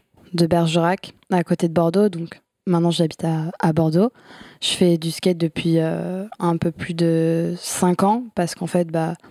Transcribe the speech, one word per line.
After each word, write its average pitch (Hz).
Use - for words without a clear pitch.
de 170
Bergerac, 170
à 175
côté 175
de 160
Bordeaux. 175
Donc 165
maintenant, 170
j'habite 160
à, 160
à 160
Bordeaux. 165
Je -
fais 175
du 160
skate 180
depuis, 165
euh, 170
un 170
peu 170
plus -
de 165
cinq -
ans 226
parce 175
qu'en 175
fait, 175
bah, 165